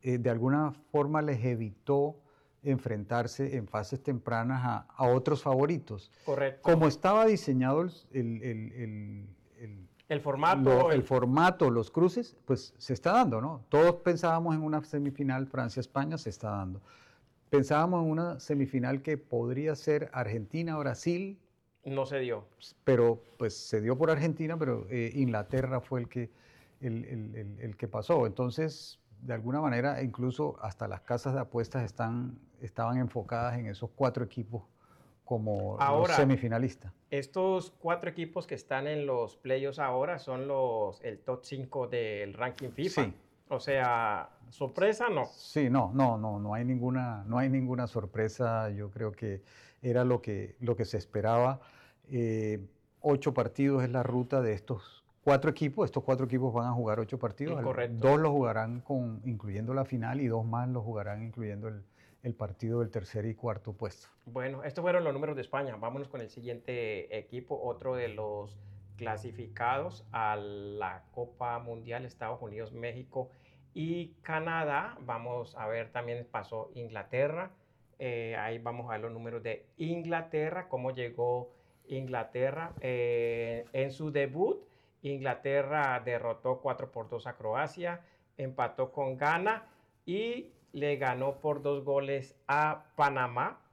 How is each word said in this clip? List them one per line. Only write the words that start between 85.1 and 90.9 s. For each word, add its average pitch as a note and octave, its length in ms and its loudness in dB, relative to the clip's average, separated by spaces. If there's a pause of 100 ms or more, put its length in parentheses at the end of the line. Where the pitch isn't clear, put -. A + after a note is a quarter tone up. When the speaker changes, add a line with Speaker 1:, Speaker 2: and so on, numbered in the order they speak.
Speaker 2:
derrotó A#2+ 560 -2
cuatro B2+ 320 -4
por A2+ 160 -10
dos A#2 180 -8
a B2 100 -10
Croacia, D3+ 640 -2 (360)
empató C3 560 -2
con C3 240 -4
Ghana E3+ 480 0 (400)
y A3+ 460 -4 (220)
le D3 240 0